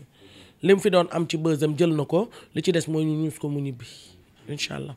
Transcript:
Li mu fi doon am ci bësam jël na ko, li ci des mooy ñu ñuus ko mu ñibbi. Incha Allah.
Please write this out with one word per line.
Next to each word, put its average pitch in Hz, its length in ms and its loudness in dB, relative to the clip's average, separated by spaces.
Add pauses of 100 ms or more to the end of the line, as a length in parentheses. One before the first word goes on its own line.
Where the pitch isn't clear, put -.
(600)
Li 185 120 6
mu 196 80 6
fi 208 80 2
doon 175 220 4
am 165 160 0
ci 165 100 -2
bësam 156 400 0
jël 170 180 4
na 151 100 0
ko, 196 240 0 (240)
li - 80 -4
ci 185 100 0
des 165 160 0
mooy 156 180 0
ñu 156 180 0
ñuus 156 160 -4
ko 185 80 -4
mu 143 140 -4
ñibbi. 131 240 -8 (640)
Incha 147 260 -8
Allah. 139 200 -10